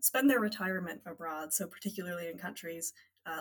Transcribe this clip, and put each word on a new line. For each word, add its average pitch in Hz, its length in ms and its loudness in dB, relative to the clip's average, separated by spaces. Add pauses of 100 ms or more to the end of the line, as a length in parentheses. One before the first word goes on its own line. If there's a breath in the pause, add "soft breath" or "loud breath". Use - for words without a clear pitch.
spend 269 280 6
their 254 120 6
retirement 185 640 0
abroad, 160 480 -6
so 190 120 2
particularly 175 640 -4
in 170 100 -8
countries, 165 560 -6 (320 soft breath)
uh, 165 160 -4